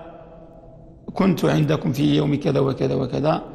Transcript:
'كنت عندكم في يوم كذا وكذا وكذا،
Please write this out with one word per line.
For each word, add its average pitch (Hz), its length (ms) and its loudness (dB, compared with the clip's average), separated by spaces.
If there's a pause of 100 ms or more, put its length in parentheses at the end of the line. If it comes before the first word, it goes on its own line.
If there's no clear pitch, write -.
(1120)
'كنت 185 320 2
عندكم 151 460 2
في 143 240 2
يوم 147 200 2
كذا 139 240 0
وكذا 135 360 0
وكذا، 139 460 0 (140)